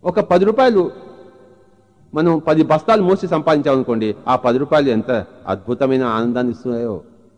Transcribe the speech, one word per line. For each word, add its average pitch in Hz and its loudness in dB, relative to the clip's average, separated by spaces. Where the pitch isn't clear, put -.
ఒక 180 -2
పది 185 2
రూపాయలు 220 0
మనం 165 2
పది 156 2
బస్తాలు 156 2
మోసి 190 0
సంపాదించామనుకోండి, 135 0
ఆ 127 2
పది 123 0
రూపాయలు 147 2
ఎంత 110 -2
అద్భుతమైన 131 -2
ఆనందాన్ని 120 -2
ఇస్తున్నాయో. 117 -8